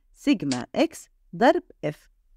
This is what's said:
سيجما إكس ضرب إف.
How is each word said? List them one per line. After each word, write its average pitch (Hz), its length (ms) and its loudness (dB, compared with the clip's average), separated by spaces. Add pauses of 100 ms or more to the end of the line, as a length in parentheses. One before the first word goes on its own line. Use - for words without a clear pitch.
(140)
سيجما 143 600 -2
إكس - 340 -2 (280)
ضرب 311 260 4 (220)
إف. - 260 -10 (260)